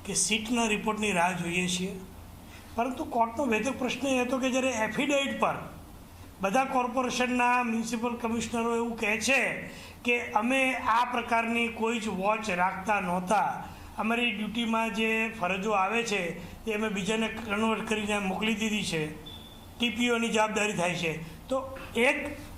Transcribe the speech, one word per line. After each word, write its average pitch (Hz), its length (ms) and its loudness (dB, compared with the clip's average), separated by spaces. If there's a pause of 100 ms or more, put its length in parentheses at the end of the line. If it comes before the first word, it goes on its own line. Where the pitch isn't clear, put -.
કે 202 100 -6
સીટના 220 520 2
રિપોર્ટની 214 460 0
રાહ 180 200 4
જોઈએ 175 360 0
છીએ, 185 320 -2 (760)
પરંતુ 254 280 -2
કોર્ટનો 240 420 0
વેધક 226 340 0
પ્રશ્ન 254 280 -2
એ 262 140 2
હતો 254 160 0
કે 254 140 0
જ્યારે 262 180 2
એફિડેવિટ 247 680 0
પર 170 160 2 (880)
બધા 202 240 4
કોર્પોરેશનના 247 960 2
મ્યુનિસિપલ 233 520 0
કમિશનરો 233 600 0
એવું 233 240 0
કહે 220 220 2
છે 214 480 2 (340)
કે 240 280 0
અમે 254 420 4
આ 240 320 2
પ્રકારની 233 640 0
કોઈ 226 320 0
જ 208 80 -4
વોચ 208 420 0
રાખતા 180 500 2
નહોતા, 180 640 0 (340)
અમારી 233 340 2
ડ્યુટીમાં 220 640 -2
જે 220 460 0
ફરજો 190 320 0
આવે 208 320 2
છે 190 360 -2 (260)
તે 220 80 -2
અમે 214 160 0
બીજાને 214 380 0
કન્વર્ટ 220 600 0
કરીને 208 320 0
મોકલી 196 340 0
દીધી 208 320 0
છે, 156 380 -2 (560)
ટીપીઓની 233 500 2
જવાબદારી 214 440 4
થાય 175 220 2
છે, - 520 -4
તો - 320 -2 (160)
એક 294 420 2 (200)